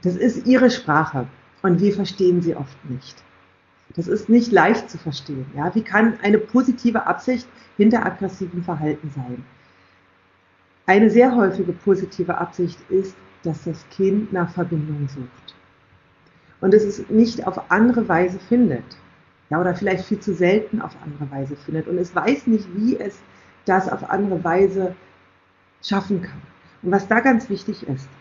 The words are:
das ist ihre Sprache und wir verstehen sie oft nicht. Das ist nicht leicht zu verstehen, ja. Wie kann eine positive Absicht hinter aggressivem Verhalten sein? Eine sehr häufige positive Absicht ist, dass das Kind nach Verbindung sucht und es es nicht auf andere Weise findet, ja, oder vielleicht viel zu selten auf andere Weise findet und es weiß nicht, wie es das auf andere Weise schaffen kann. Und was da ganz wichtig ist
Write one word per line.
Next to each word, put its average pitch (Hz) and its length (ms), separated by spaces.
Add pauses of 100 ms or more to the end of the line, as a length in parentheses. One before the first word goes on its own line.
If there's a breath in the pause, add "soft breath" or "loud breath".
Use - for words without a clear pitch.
das 180 140
ist 220 300
ihre 254 240
Sprache 147 560 (360)
und 175 180
wir 202 120
verstehen 180 500
sie 165 120
oft - 220 (120)
nicht. - 340 (720)
Das 170 100
ist - 220
nicht 233 240
leicht 190 360
zu 165 100
verstehen, 135 480 (100)
ja. 160 180
Wie 220 80
kann 220 400
eine 214 160
positive 233 680
Absicht 240 420 (280 soft breath)
hinter 214 300
aggressivem 175 560
Verhalten 151 520
sein? 123 300 (1400 soft breath)
Eine 208 240
sehr 240 240
häufige 185 380
positive 180 680
Absicht 175 400 (100)
ist, 190 280 (260)
dass 160 220
das 160 260
Kind 196 420
nach 175 180
Verbindung 151 580
sucht 131 460 (1040 soft breath)
und 190 140
es 214 100
es - 240
nicht 226 380
auf 190 240
andere 226 380
Weise 180 300
findet, 208 460 (640)
ja, 156 120
oder 180 140
vielleicht 185 300
viel 202 160
zu 196 140
selten 202 460
auf - 220
andere 143 280
Weise 139 260
findet - 320
und 180 100
es 180 160
weiß 220 320
nicht, 202 300
wie 220 220
es 202 220 (440 soft breath)
das 190 260
auf - 180
andere 190 360
Weise 185 500 (880)
schaffen 196 400
kann. - 200 (400 soft breath)
Und 180 100
was 196 160
da 220 120
ganz 233 300
wichtig - 380
ist 135 200 (120)